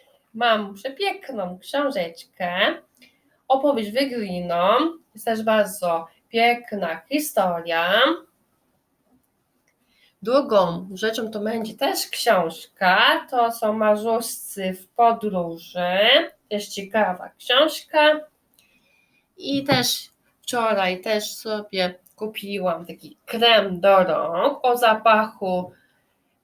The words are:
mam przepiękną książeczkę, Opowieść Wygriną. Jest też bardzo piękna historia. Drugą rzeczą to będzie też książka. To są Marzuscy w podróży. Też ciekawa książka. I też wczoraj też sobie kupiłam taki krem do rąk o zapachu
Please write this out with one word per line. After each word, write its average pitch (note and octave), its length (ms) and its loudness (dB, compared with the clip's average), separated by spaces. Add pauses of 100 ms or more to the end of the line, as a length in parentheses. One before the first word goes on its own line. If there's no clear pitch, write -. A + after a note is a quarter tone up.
(340)
mam G#3+ 400 0
przepiękną C4+ 840 -8
książeczkę, G3+ 1160 -4 (760)
Opowieść C4 420 0
Wygriną. F#3+ 800 -2 (460)
Jest G#3+ 120 -16
też A3 160 -2
bardzo F#3+ 640 0 (220)
piękna A3+ 720 -2 (120)
historia. F3+ 920 0 (2250)
Drugą F#3+ 720 2
rzeczą A3 360 -4
to G#3+ 100 -8
będzie A3 340 -6
też E4 320 -2
książka. G3+ 1200 0
To A#3 220 2
są A3 200 -2
Marzuscy G#3+ 1000 -2
w - 160 -16
podróży. F3+ 1120 -2 (500)
Też G#3 200 -8
ciekawa G3 680 -4
książka. D4+ 840 2 (1160)
I C#4 280 -4
też B3+ 440 0 (340)
wczoraj G3+ 580 0
też G#3+ 340 -2
sobie G3 600 -4 (220)
kupiłam F#3+ 680 -6
taki D#3+ 300 -20 (100)
krem G#3+ 540 2
do G3 240 6
rąk E3+ 580 0
o B3 140 4
zapachu G#3+ 960 2 (720)